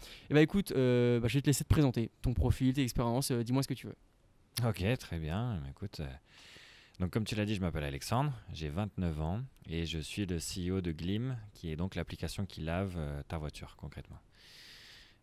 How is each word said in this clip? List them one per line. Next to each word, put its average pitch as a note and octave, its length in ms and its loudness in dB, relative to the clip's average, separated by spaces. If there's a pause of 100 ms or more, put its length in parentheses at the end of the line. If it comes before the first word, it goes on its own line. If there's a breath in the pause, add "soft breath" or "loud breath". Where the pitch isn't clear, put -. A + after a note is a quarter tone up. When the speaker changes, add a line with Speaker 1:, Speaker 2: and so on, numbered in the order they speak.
(300 loud breath)
Speaker 1:
Eh - 40 -2
ben, D3+ 80 10
écoute, F#3+ 300 4
euh, B2 480 4
bah, A#2 80 2
je A2 80 2
vais C#3 60 4
te - 60 0
laisser D3 160 4
te - 60 0
présenter B2 400 4 (140)
ton B2+ 100 2
profil, B2+ 400 4
tes C#3+ 80 0
expériences, A#2+ 480 2
euh, A#2+ 140 2
dis-moi B2+ 180 2
ce C3 60 0
que C3 80 -4
tu - 120 -10
veux. G2 80 -12 (720)
Speaker 2:
Ok, F2+ 160 0 (140)
très - 220 -6
bien. F#2+ 380 -2
Eh C#2+ 60 -6
ben, C2+ 60 -8
écoute, F#2+ 300 -10
euh, D2 80 -4 (920 loud breath)
donc, F2+ 120 0
comme A2+ 120 2
tu G2+ 120 -4
l'as G#2 100 2
dit, G#2+ 100 0
je F#2 60 -2
m'appelle D#2+ 220 0
Alexandre, A2 500 0 (180)
j'ai D#2 180 -6
vingt-neuf E2+ 520 -2
ans F2+ 200 -2 (280)
et E2 160 -2
je D#2+ 140 -4
suis G2 260 -6
le F2 140 -2
C F2+ 300 -4
E F#2 40 0
O F#2+ 80 0
de F2 100 -2
Glim, G#2 460 -4 (160)
qui E2 180 -8
est D#2 40 -6
donc F2 200 -4
l'application E2+ 500 -6
qui - 160 -10
lave, F2+ 360 -2
euh, D2 300 -4
ta E2 100 -6
voiture - 400 -10
concrètement. - 420 -14 (1040 loud breath)